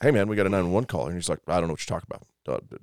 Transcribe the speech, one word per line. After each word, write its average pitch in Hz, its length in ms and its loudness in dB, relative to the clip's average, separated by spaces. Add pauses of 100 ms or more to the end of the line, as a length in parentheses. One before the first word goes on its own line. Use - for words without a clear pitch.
"Hey, 143 100 4
man, 104 160 4
we 107 80 -2
got 104 100 4
a 95 40 2
nine 95 160 4
one 87 80 0
one 110 120 4
call." 69 200 -4
And 85 100 -6
he's 87 140 -4
like, 80 180 -2
"I 85 140 2
don't 82 60 0
know 80 60 -2
what - 160 -8
you're 82 100 -2
talking - 120 -16
about. - 160 -16 (180)
Uh, - 380 -6